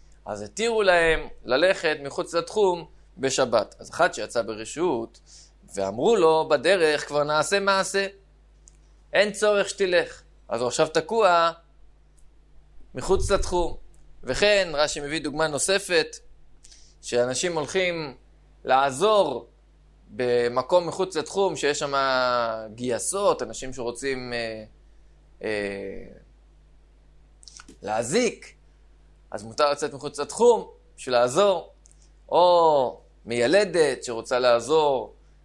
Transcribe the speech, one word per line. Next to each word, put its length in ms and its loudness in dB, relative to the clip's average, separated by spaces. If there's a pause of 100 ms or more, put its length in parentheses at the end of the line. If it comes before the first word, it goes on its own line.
(260)
אז 160 -8
התירו 400 -2
להם 460 2 (160)
ללכת 580 0
מחוץ 320 -8
לתחום 520 0 (320)
בשבת. 600 0
אז 120 -20
אחד 240 0
שיצא 280 -4
ברשות, 800 -6 (540)
ואמרו 420 0
לו, 320 4
"בדרך 600 2
כבר 160 0
נעשה 360 0
מעשה, 460 0 (1080)
אין 200 2
צורך 360 2
שתלך." 540 -2 (260)
אז 120 -4
הוא 60 0
עכשיו 220 0
תקוע 600 2 (1400)
מחוץ 360 -2
לתחום. 460 0 (480)
וכן, 500 2
רש"י 260 -2
מביא 200 -6
דוגמה 280 -2
נוספת, 680 -2 (840)
שאנשים 560 -2
הולכים 580 -4 (480)
לעזור 840 2 (600)
במקום 800 0
מחוץ 300 -4
לתחום, 400 -2
שיש 220 0
שם 140 -4 (840)
גייסות, 680 0
אנשים 300 -10
שרוצים, 600 -6
אה, 320 -8 (800)
אה, 640 -6 (1800)
להזיק, 720 -4 (760)
אז 120 -12
מותר 280 0
לצאת 240 -4
מחוץ 260 -10
לתחום 500 2 (260)
בשביל 180 -4
לעזור, 580 2 (560)
או 720 4 (240)
מיילדת 800 2
שרוצה 340 -4
לעזור 760 2 (300)